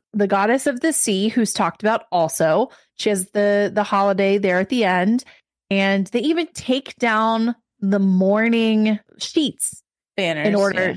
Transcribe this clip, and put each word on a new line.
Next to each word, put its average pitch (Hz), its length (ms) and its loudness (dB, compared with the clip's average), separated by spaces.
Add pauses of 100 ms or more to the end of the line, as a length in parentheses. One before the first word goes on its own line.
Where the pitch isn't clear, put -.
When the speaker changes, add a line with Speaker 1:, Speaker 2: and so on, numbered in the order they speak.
(140)
Speaker 1:
the 202 140 0
goddess 202 380 0
of 254 140 -2
the 320 140 0
sea, 202 340 0
who's 220 240 0
talked 175 320 -4
about 220 280 0
also. 165 580 0 (260)
She - 140 -2
has 185 220 -2
the, 202 420 0
the 208 100 0
holiday 196 540 0
there 185 220 2
at 190 100 -2
the 240 160 0
end. 185 400 0 (440)
And 196 380 0
they 240 140 -4
even 320 320 -2
take - 420 -4
down 226 600 0 (260)
the 196 180 0
mourning 214 1000 2 (180)
sheets - 640 -4 (340)
Speaker 2:
Banners, 165 320 -2
Speaker 1:
in 208 80 2
order, 185 360 0
Speaker 2:
yeah. 180 60 -6